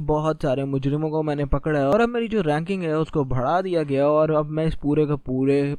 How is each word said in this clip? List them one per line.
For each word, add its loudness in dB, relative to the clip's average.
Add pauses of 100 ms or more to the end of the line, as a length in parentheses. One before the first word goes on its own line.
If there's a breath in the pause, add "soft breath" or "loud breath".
बहुत 0
सारे 0
मुजरिमों -2
को -2
मैंने -2
पकड़ा 0
है 2
और 4
अब 2
मेरी -2
जो -2
रैंकिंग -2
है 0
उसको -2
बढ़ा 0
दिया 0
गया 0
और 4
अब 0
मैं -2
इस -2
पूरे 2
के -2
पूरे 0